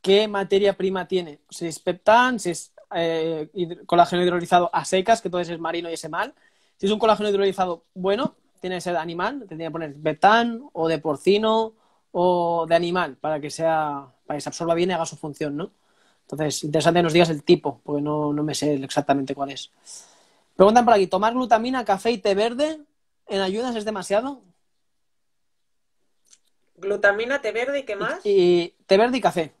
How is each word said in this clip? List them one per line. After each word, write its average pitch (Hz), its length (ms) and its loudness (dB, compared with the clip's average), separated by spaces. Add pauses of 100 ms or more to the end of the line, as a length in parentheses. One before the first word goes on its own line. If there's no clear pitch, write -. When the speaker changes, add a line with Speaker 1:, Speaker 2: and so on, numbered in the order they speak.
Speaker 1:
qué 202 280 4
materia 196 480 0
prima 185 300 -4
tiene. 170 340 -4 (100)
Si - 160 -10
es 160 120 -8
peptán, 226 600 2
si 175 100 -4
es, - 220 -10 (220)
eh, 165 580 -2
hid-, 180 320 -6
colágeno 175 380 4
hidrolizado 175 500 2
a 160 140 -2
secas, 190 340 2
que - 80 -8
entonces 175 240 -4
es 165 80 -8
marino 170 300 -6
y 165 40 -6
ese 160 140 -12
mal. 190 260 -6 (440)
Si 190 80 -4
es 202 60 2
un 214 60 -2
colágeno 214 300 2
hidrolizado 190 640 -2
bueno, 202 440 -4 (240)
tiene 185 160 -6
que 170 40 -6
ser 175 140 -4
de 165 60 -2
animal, 185 460 -6
tendría 165 220 -10
que 151 40 -10
poner 156 280 -8
peptán 226 720 2
o 165 160 -2
de 165 100 0
porcino 214 760 0 (380)
o 175 540 0
de 165 80 2
animal 170 420 0
para 156 240 -4
que 147 100 -10
sea, 156 560 -2 (200)
para 147 120 -6
que - 20 -8
se - 80 -8
absorba 165 260 -2
bien 175 160 0
y - 40 -2
haga 165 100 -2
su 156 120 -12
función, 147 400 -8
¿no? 175 160 -8 (500)
Entonces, 147 420 -4
interesante 160 360 2
que - 20 4
nos 165 100 0
digas 170 160 6
el 156 140 -4
tipo, 151 420 2
porque 147 160 -4
no, 147 320 -2
no 147 100 -2
me 151 120 -4
sé 147 200 0
exactamente 139 600 -2
cuál 139 160 -6
es. - 200 -14 (840)
Preguntan 220 300 6
por 233 100 6
aquí, 196 120 4
¿tomar 208 260 0
glutamina, 247 540 0
café 202 240 -2
y 233 80 -2
té 196 160 0
verde 247 460 -2 (480)
en 196 120 -2
ayunas 220 360 -4
es 208 100 -6
demasiado? 220 560 -4 (2250)
Speaker 2:
Glutamina, 202 640 0
té 220 120 -4
verde 262 280 -4
y - 40 -12
¿qué 208 120 -8
más? 226 280 -6
Speaker 1:
Y, 208 60 -2
y 175 440 4 (120)
té 196 120 6
verde 247 180 2
y 233 60 -2
café. 170 380 0